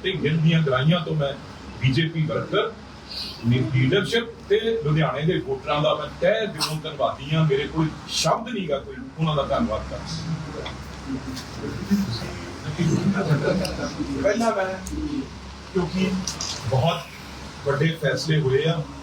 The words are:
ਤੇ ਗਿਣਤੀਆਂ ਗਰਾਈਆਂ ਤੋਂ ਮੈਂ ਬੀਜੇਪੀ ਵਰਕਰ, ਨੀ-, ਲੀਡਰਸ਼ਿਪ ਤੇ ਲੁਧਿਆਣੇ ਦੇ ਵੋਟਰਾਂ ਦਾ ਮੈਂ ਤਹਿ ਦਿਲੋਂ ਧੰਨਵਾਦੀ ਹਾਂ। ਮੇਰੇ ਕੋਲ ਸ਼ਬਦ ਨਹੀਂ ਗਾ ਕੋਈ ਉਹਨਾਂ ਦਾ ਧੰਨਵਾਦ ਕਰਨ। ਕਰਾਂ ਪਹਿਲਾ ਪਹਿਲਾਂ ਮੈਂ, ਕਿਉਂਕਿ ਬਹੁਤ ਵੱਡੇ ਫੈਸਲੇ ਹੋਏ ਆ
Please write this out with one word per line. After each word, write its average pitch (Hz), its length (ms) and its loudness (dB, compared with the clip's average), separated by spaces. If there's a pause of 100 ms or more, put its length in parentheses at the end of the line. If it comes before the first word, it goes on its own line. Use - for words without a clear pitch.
ਤੇ 190 80 2
ਗਿਣਤੀਆਂ 160 500 4
ਗਰਾਈਆਂ 147 380 4
ਤੋਂ 160 160 -2
ਮੈਂ 139 180 0 (480)
ਬੀਜੇਪੀ 156 440 2
ਵਰਕਰ, - 460 0 (760)
ਨੀ-, 127 260 4
ਲੀਡਰਸ਼ਿਪ 185 560 2 (200)
ਤੇ 208 100 6 (260)
ਲੁਧਿਆਣੇ 147 360 2
ਦੇ 160 180 2
ਵੋਟਰਾਂ 147 420 -2
ਦਾ - 140 4
ਮੈਂ 147 120 -4 (140)
ਤਹਿ 214 260 4
ਦਿਲੋਂ 156 340 -4
ਧੰਨਵਾਦੀ 147 540 -2
ਹਾਂ। 160 80 6
ਮੇਰੇ 147 240 4
ਕੋਲ 160 200 2 (220)
ਸ਼ਬਦ 226 400 0
ਨਹੀਂ 196 200 -4
ਗਾ 139 100 0
ਕੋਈ 139 160 -10 (240)
ਉਹਨਾਂ 156 160 2
ਦਾ 139 80 2
ਧੰਨਵਾਦ 120 460 0
ਕਰਨ। - 140 -8
ਕਰਾਂ - 880 -6 (320)
ਪਹਿਲਾ 190 3500 0
ਪਹਿਲਾਂ 220 320 4
ਮੈਂ, 190 180 -2 (1000)
ਕਿਉਂਕਿ 185 380 2 (580)
ਬਹੁਤ 156 320 2 (640)
ਵੱਡੇ 143 360 2
ਫੈਸਲੇ 147 400 2
ਹੋਏ 131 240 4
ਆ 151 160 2 (220)